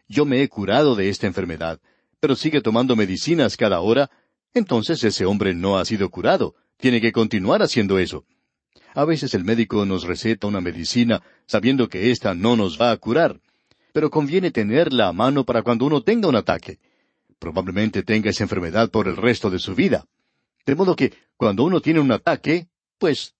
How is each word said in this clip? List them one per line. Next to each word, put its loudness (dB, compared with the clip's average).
"Yo 0
me 2
he -2
curado 2
de 0
esta -4
enfermedad", -6
pero 0
sigue 0
tomando 2
medicinas 0
cada 0
hora, 2
entonces -2
ese 0
hombre 0
no 0
ha -2
sido -2
curado. 0
Tiene 0
que 2
continuar 0
haciendo 0
eso. -4
A 0
veces -2
el 0
médico 0
nos -2
receta -4
una -4
medicina -2
sabiendo 0
que 0
ésta -2
no 2
nos -2
va 2
a -2
curar, 0
pero 0
conviene 0
tenerla 2
a -2
mano 2
para 0
cuando 0
uno 0
tenga 2
un 4
ataque. -2
Probablemente -4
tenga -2
esa -2
enfermedad -2
por 0
el -4
resto 0
de -2
su -8
vida. 0
De 0
modo 2
que, 0
cuando 0
uno 2
tiene 2
un 4
ataque, -2
pues -2